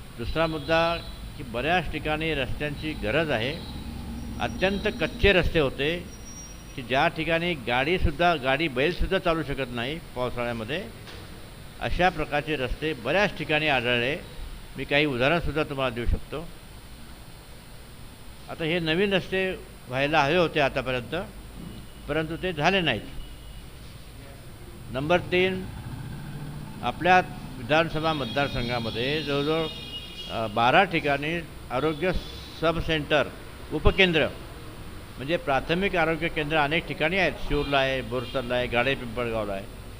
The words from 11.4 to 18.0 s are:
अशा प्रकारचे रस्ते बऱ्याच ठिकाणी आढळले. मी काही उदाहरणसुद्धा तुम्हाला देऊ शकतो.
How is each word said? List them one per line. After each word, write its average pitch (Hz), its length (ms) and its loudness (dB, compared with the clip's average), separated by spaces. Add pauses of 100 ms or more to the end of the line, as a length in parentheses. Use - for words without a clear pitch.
अशा 175 280 2
प्रकारचे 151 480 -2
रस्ते 131 360 -2
बऱ्याच 147 460 0
ठिकाणी 151 300 2
आढळले. 123 480 2 (600)
मी 131 80 -6
काही 143 220 4
उदाहरणसुद्धा 143 560 2
तुम्हाला 131 320 -2
देऊ 117 120 -2
शकतो. 160 420 0 (2000)